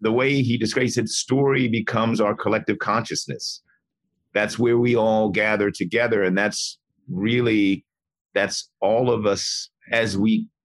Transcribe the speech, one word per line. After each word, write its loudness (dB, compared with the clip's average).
the 0
way 2
he 0
described, 0
he 0
said, -2
"Story 0
becomes 0
our 2
collective -2
consciousness." -6
That's -2
where 2
we 2
all 2
gather 0
together. 0
And 2
that's -2
really, 0
that's -2
all 2
of 0
us -2
as 0
we 2